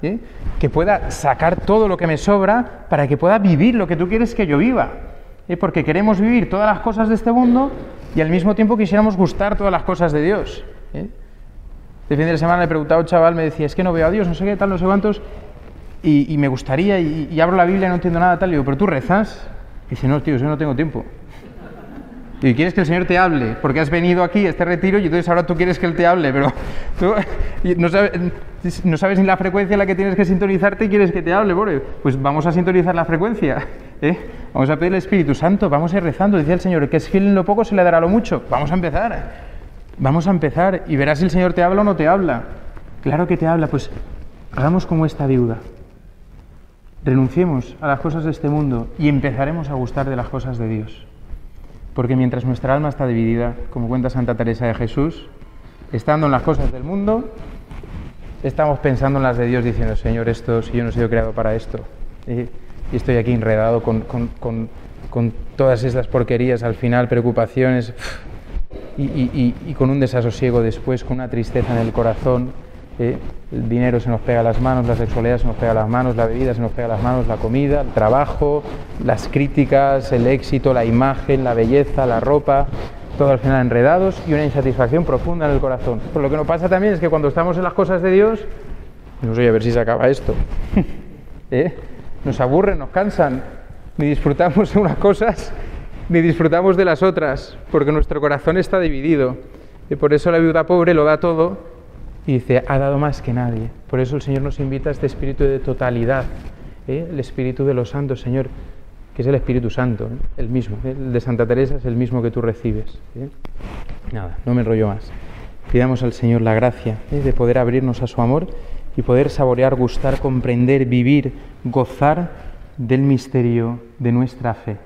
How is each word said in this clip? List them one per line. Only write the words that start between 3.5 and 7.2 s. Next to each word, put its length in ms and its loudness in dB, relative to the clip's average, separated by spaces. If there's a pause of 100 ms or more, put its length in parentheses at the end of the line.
lo 140 0
que 80 0
tú 140 0
quieres 260 0
que 100 0
yo 120 2
viva, 320 2 (580)
¿eh? 80 -2
Porque 300 0
queremos 340 2
vivir 300 4
todas 180 2
las 160 0
cosas 240 0
de 80 4
este 160 0